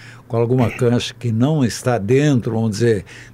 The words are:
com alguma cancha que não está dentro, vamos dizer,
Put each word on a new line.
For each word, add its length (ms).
com 100
alguma 320
cancha 480
que 140
não 340
está 320
dentro, 580
vamos 160
dizer, 340